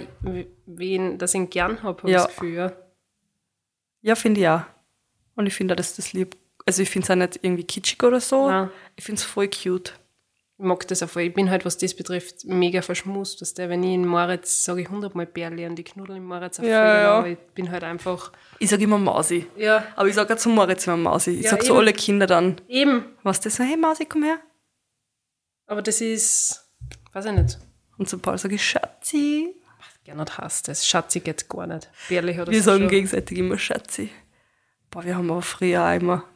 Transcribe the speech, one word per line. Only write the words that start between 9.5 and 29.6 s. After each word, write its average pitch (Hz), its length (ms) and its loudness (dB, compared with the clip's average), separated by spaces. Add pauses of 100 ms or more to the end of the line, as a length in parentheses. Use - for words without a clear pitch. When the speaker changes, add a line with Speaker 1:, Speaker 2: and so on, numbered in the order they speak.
Speaker 1:
Ich 196 60 -6
mag 180 220 0
das 180 160 -4
auch 165 60 -6
voll. 175 140 -4
Ich 170 100 -2
bin 190 180 2
halt, 185 140 0
was 175 120 -4
das 185 180 -4
betrifft, - 500 -10
mega 180 360 2
verschmust, 190 600 -8
dass 180 120 -8
der, 180 160 -8
wenn 180 140 -2
ich 185 100 0
in 180 140 2
Moritz, 175 560 0
sag 180 160 -2
ich 175 100 -8
hundertmal 190 380 -8
Berli 170 400 -10
und 170 100 -10
ich 170 80 -14
knuddel 196 300 -16
in 185 100 -14
Moritz 180 340 -10
auch - 40 -4
Speaker 2:
Ja, 220 160 4
Speaker 1:
voll, 220 80 6 (140)
Speaker 2:
ja. 208 180 6
Speaker 1:
aber 180 100 0
ich 170 80 -6 (160)
bin 180 180 -6
halt 175 120 -6
einfach 175 480 -8 (280)
Speaker 2:
Ich 208 100 2
sag 202 100 4
immer 214 180 4
Mausi. 175 480 2 (120)
Speaker 1:
Ja. 214 280 2 (100)
Speaker 2:
Aber 196 120 4
ich 196 80 2
sag 208 160 2
auch 220 60 2
zu 233 120 0
Moritz 202 380 4
immer 170 100 2
Mausi. 170 340 2
Ich 175 120 -2
Speaker 1:
Ja, 220 80 2
Speaker 2:
sag 208 120 4
zu 254 100 4
Speaker 1:
eben. - 60 8
Speaker 2:
alle 214 140 6
Kinder 202 320 2
dann. 180 420 4
Speaker 1:
Eben. 262 380 2 (180)
Speaker 2:
Was 190 180 0
das 220 160 -4
so, 247 60 -2
"Hey 285 140 0
Mausi, 320 280 0
komm 302 180 -2
her." 320 160 0 (1300)
Speaker 1:
Aber 208 140 -4
das 208 200 0
ist, - 640 0 (500)
weiß 196 120 -8
ich 214 80 -4
nicht. 127 260 2 (380)
Speaker 2:
Und 190 120 -4
zu 185 100 -6
Paul - 180 -2
sag 190 140 -6
ich, 208 120 -2
"Schatzi." 302 880 -2 (520)